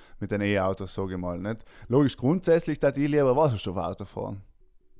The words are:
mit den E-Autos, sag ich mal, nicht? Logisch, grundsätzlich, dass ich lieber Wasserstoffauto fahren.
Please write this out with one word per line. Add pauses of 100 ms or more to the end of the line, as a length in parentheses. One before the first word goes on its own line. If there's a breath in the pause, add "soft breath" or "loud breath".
(180 soft breath)
mit
den
E-Autos,
sag
ich
mal,
nicht? (300 loud breath)
Logisch,
grundsätzlich,
dass
ich
lieber
Wasserstoffauto
fahren. (600)